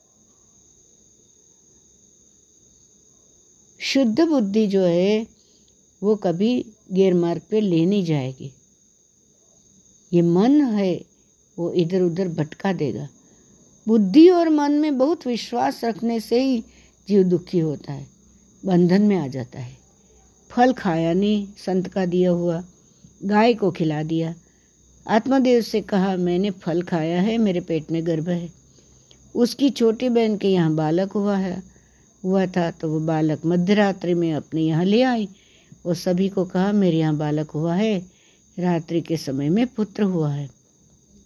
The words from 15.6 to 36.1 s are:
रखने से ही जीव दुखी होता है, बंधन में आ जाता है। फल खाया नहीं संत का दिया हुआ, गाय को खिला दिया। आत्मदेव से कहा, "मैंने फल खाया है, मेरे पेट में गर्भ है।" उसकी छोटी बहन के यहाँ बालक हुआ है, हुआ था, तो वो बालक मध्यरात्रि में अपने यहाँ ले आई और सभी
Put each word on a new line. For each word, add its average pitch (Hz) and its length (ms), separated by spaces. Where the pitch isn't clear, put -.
रखने 233 360
से 240 240
ही 254 200
जीव 196 140
दुखी 180 360
होता 151 340
है, 139 140
बंधन 180 380
में 208 140
आ 151 100
जाता 127 320
है। 131 200
फल 247 220
खाया 165 400
नहीं 202 360
संत 185 220
का 190 180
दिया 180 240
हुआ, 175 340
गाय 214 300
को 190 160
खिला 156 320
दिया। 160 320
आत्मदेव 240 540
से 220 180
कहा, 190 360
"मैंने 180 340
फल 175 320
खाया 175 400
है, 220 160
मेरे 190 220
पेट 160 300
में 165 160
गर्भ 165 220
है।" 170 240
उसकी 240 360
छोटी 226 380
बहन 226 280
के 202 120
यहाँ 170 260
बालक 160 380
हुआ 202 240
है, 185 260
हुआ 190 220
था, 180 240
तो 165 200
वो 156 100
बालक 156 460
मध्यरात्रि 180 680
में 170 180
अपने 156 300
यहाँ 160 220
ले 208 180
आई 233 260
और 175 80
सभी 185 340